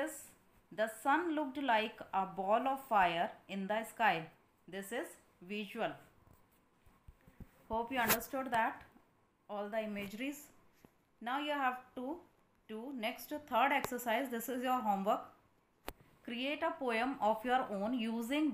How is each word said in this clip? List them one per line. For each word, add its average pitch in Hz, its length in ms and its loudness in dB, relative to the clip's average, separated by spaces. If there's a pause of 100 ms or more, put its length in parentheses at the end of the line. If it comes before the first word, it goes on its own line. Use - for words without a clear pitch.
is, 320 120 -6 (600)
"The 220 100 4 (140)
sun 311 340 4
looked 294 220 -2
like 220 420 2 (120)
a 190 120 2 (140)
ball 208 320 4
of 269 180 0
fire 180 420 4 (260)
in 196 120 -4
the 220 220 0
sky." 208 260 4 (600)
This 196 140 -8 (100)
is 339 120 -6 (280)
visual. 196 540 -4 (1700)
Hope 233 260 -2
you 262 60 2
understood 233 540 0
that, 226 280 2 (680)
all 208 260 -6
the 226 100 -2
imageries. 208 560 -6 (880)
Now 262 180 0
you 294 140 0
have 254 180 0 (160)
to 262 220 -4 (560)
do 220 80 -6 (240)
next 226 320 -4 (160)
third 269 240 6
exercise. 247 580 0
This 226 140 -4
is 254 180 -2
your 254 220 2
homework. 202 420 2 (960)
Create 262 360 -4
a 330 100 2 (100)
poem 247 340 0 (140)
of 220 140 0
your 254 180 4 (160)
own 220 240 0
using 233 520 0